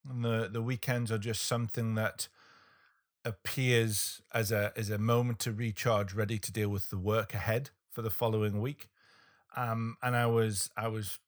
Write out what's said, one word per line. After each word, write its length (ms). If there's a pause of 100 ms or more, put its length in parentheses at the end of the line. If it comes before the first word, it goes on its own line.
(100)
And 140
the, 260
the 120
weekends 500
are 60
just 260
something 500
that 320 (960)
appears 960 (100)
as 180
a, 240
as 160
a 60
moment 440
to 120
recharge, 640
ready 240
to 140
deal 180
with 180
the 80
work 380
ahead 340 (220)
for 100
the 100
following 500
week. 280 (680)
Um, 480
and 140
I 100
was, 500
I 120
was 400